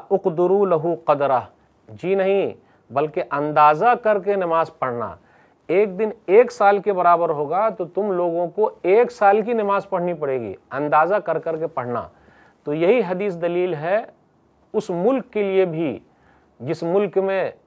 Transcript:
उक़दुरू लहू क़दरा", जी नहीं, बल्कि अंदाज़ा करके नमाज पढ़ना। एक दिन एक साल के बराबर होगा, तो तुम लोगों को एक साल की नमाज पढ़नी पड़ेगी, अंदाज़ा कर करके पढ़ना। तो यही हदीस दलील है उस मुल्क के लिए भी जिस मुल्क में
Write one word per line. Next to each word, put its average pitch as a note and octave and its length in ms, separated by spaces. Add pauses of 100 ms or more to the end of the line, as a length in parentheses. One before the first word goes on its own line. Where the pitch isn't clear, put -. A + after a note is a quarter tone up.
(120)
उक़दुरू F#3 540
लहू E3+ 300 (140)
क़दरा", C3+ 380 (420)
जी E3+ 260
नहीं, F#3+ 380 (380)
बल्कि D3+ 300
अंदाज़ा D3+ 760
करके G3+ 400
नमाज E3 340
पढ़ना। A#2 480 (520)
एक F#3+ 280
दिन G#3+ 160 (160)
एक A#3+ 220
साल G3+ 280
के G3+ 120
बराबर F3 380
होगा, D#3+ 400
तो F#3 160
तुम G3+ 260
लोगों F3 360
को G#3 240 (140)
एक A3+ 260
साल G#3 300
की A#3 120
नमाज G3+ 320
पढ़नी F3 280
पड़ेगी, C3 420 (160)
अंदाज़ा D3+ 480
कर D#3+ 200
करके D#3+ 280
पढ़ना। A#2+ 420 (560)
तो D3 80
यही F#3 280
हदीस F#3 340
दलील F3 400
है F3+ 380 (600)
उस G#3+ 180
मुल्क G#3 420
के G#3 100
लिए F#3+ 220
भी D#3 360 (600)
जिस D#3+ 220
मुल्क F#3+ 340
में F#3+ 360 (140)